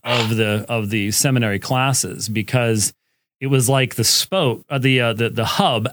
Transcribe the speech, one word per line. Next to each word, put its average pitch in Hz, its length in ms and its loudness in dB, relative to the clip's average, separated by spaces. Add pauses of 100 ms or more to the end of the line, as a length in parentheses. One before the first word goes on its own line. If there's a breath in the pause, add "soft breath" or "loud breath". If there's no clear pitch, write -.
of 113 320 0
the, 107 320 0
of 110 220 -4
the 104 200 0
seminary 117 480 0
classes 131 720 -2
because 110 640 0 (480)
it 135 80 -6
was 131 200 2
like 135 280 2
the 113 80 0
spoke, - 640 0
uh, 143 100 -4
the, 131 220 2
uh, 117 120 2
the, 110 180 -2
the 110 140 -2
hub 127 480 2